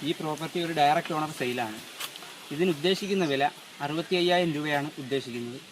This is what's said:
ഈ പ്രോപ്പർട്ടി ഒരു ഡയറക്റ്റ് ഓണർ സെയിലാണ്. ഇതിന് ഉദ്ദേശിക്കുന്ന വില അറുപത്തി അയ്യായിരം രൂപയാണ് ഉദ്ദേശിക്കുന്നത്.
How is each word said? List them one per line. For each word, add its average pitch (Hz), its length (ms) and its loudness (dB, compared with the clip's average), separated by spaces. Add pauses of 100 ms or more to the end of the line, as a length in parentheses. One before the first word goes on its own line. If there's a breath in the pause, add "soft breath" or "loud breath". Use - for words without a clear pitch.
ഈ 156 120 0
പ്രോപ്പർട്ടി 156 460 -4
ഒരു 165 140 -4
ഡയറക്റ്റ് 151 380 6
ഓണർ 151 220 0
സെയിലാണ്. 123 380 -2 (760)
ഇതിന് 170 220 4
ഉദ്ദേശിക്കുന്ന 190 560 2
വില 139 120 2 (400)
അറുപത്തി 160 380 0
അയ്യായിരം 175 360 4
രൂപയാണ് 147 320 0 (140)
ഉദ്ദേശിക്കുന്നത്. 120 560 -4 (120)